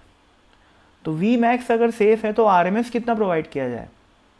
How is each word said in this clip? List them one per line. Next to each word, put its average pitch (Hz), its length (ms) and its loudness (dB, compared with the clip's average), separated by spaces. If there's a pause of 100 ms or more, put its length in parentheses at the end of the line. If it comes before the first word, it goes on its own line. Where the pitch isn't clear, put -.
(1040)
तो 160 80 -6
वी 196 240 0
मैक्स 240 360 0
अगर 233 180 2
सेफ 220 340 2
है 214 80 -2
तो 226 140 2
आरएमएस 196 440 2
कितना 233 240 -4
प्रोवाइड 180 360 -2
किया 135 180 -4
जाए, 117 200 -10 (520)